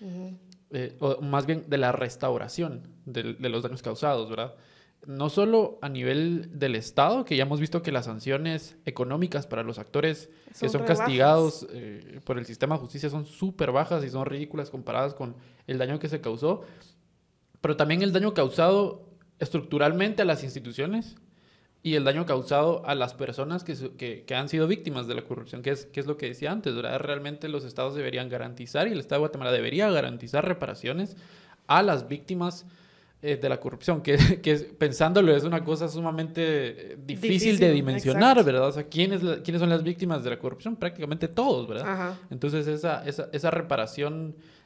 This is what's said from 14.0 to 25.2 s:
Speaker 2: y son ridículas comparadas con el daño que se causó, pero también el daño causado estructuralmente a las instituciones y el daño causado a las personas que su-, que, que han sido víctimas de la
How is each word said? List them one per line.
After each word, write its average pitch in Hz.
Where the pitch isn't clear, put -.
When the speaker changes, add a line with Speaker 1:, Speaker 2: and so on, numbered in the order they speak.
Speaker 2:
y 135
son 131
ridículas 143
comparadas 127
con 123
el 131
daño 131
que 151
se 151
causó, 135
pero 151
también 156
el 196
daño 196
causado 175
estructuralmente 160
a -
las 151
instituciones 139
y 156
el 143
daño 143
causado 143
a 143
las 127
personas 143
que 156
su-, 127
que, 117
que 131
han 135
sido 160
víctimas 156
de 120
la 117